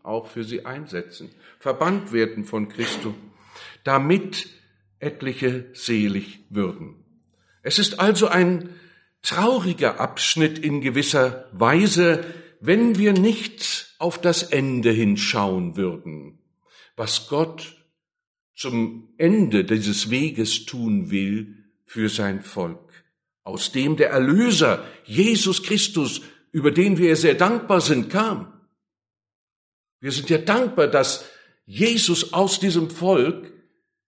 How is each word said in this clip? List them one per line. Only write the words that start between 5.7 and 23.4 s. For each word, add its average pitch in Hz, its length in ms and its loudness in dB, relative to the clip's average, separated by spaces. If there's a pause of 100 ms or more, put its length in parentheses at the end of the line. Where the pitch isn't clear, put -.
selig 104 760 -2
würden. 87 540 -6 (580)
Es - 160 0
ist - 200 0
also 196 300 4
ein 175 420 2 (520)
trauriger 185 760 0
Abschnitt 156 600 0
in 147 240 -2
gewisser 131 680 0
Weise, 170 720 4 (360)
wenn 214 360 2
wir 202 160 4
nicht - 840 0
auf 170 220 -4
das 170 240 2
Ende 131 460 0
hinschauen 101 880 0
würden, 80 600 -8 (580)
was - 320 -6
Gott 160 480 -4 (760)
zum 117 640 -6
Ende 165 460 4
dieses 104 460 -2
Weges 127 540 -2
tun 104 460 -4
will 101 540 -4 (220)
für 110 220 -4
sein 101 340 -2
Volk, - 600 -12 (380)